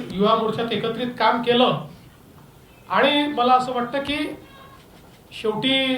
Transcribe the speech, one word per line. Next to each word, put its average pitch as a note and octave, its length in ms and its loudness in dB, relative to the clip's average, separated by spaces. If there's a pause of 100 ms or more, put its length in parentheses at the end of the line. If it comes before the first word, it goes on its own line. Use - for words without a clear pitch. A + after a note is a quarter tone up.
(120)
युवा G3 240 4
मोर्चात A3+ 360 -2
एकत्रित A#3 480 -4
काम A#3+ 220 2
केलं A#3+ 440 2 (1040)
आणि C#4+ 380 2
मला B3+ 260 2
असं B3+ 200 2
वाटतं A#3+ 260 -2
की C#4+ 180 -4 (1120)
शेवटी C4 680 -2